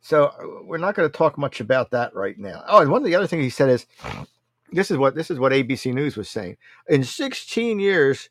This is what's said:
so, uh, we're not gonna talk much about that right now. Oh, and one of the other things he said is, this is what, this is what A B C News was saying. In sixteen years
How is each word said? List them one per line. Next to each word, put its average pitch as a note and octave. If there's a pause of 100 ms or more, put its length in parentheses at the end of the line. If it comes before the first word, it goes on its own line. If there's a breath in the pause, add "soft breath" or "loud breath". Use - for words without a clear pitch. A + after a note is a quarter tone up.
so, D3+
uh, -
we're D#3
not F#3+
gonna E3+
talk D3+
much C#3
about A#2+
that A#2+
right G2
now. F2+
Oh, G#3
and C#3+
one B3
of -
the F3
other F#3
things D#3
he B2+
said C3+
is, B2 (840 loud breath)
this F#3+
is E3
what, C3+
this D#3+
is D3
what C3
A C#3
B B2
C B2+
News C#3
was G2+
saying. G2+ (320 soft breath)
In C3+
sixteen A#3
years E3+